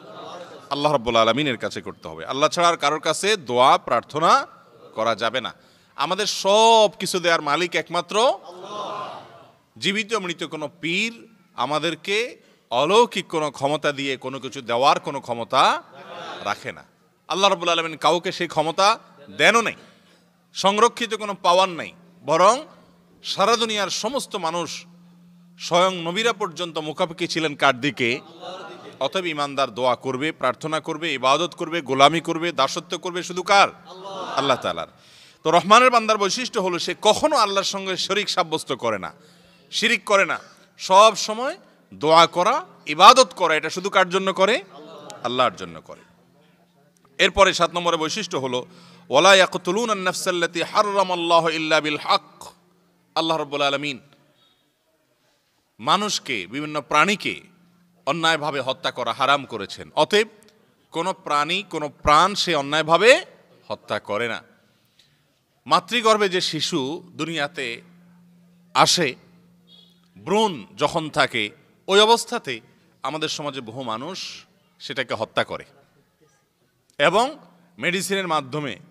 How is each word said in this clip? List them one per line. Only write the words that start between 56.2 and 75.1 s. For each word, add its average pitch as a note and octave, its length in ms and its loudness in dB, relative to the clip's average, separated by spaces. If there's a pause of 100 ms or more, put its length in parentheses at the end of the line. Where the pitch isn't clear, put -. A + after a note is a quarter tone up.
বিভিন্ন D3 340 -8
প্রাণীকে D3+ 600 0 (640)
অন্যায়ভাবে D3+ 540 -2
হত্যা B2+ 300 -4
করা A#2+ 220 -6
হারাম C3+ 320 2
করেছেন। G2 500 -12
অতএব G#3 340 0 (640)
কোনো E3+ 220 -4
প্রাণী, D#3+ 580 -2
কোনো D3+ 180 -6
প্রাণ D#3 460 4
সে F3 200 -2
অন্যায়ভাবে D#3+ 720 4 (440)
হত্যা G#2+ 320 -6
করে G#2+ 280 -4
না। G2 140 -8 (1200)
মাতৃগর্ভে G#3 640 2
যে F3+ 120 -2
শিশু D#3 600 -6 (100)
দুনিয়াতে C#3+ 720 -8 (920)
আসে, C#3+ 400 2 (1120)
ভ্রূণ F3+ 420 -2 (100)
যখন D3 340 -2
থাকে, A#2+ 400 0 (380)
ওই G3 120 6
অবস্থাতে A3 600 0 (420)
আমাদের D#3 260 -6
সমাজে D3 320 -8
বহু A#2 220 -14
মানুষ B2+ 600 -10 (340)
সেটাকে B2+ 360 -6